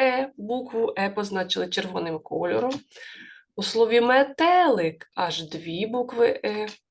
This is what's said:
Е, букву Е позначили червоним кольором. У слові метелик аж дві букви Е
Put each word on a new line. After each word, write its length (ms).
Е, 360
букву 600
Е 120
позначили 580
червоним 500
кольором. 540
У 60
слові 380
метелик 1120
аж 340
дві 380
букви 580
Е 220